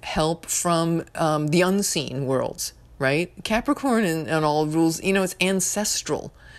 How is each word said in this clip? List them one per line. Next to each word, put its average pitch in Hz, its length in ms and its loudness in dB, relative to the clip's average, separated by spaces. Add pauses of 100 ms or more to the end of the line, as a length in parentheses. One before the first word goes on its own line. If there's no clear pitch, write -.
help 165 460 -2
from, 165 580 0 (100)
um, 151 320 0
the 170 140 4
unseen 180 640 0
worlds, 127 480 -2 (240)
right? 143 340 0 (120)
Capricorn 240 600 0
and, 160 240 0
and 156 160 0
all 151 220 2
rules, 165 380 2
you 190 100 2
know, 190 100 2
it's 185 160 -4
ancestral. 190 920 -2 (260)